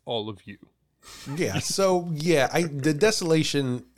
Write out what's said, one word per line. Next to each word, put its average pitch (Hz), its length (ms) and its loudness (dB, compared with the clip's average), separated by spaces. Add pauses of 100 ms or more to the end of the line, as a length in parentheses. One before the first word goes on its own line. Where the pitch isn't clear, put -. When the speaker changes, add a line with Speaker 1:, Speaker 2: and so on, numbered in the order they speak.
Speaker 1:
all 110 240 -4
of 98 160 -14
you." 101 120 -16 (800)
Speaker 2:
Yeah. 151 240 -2
So 185 540 0
yeah, 151 400 2
I, 165 100 2
the 143 300 0
desolation 151 880 2 (140)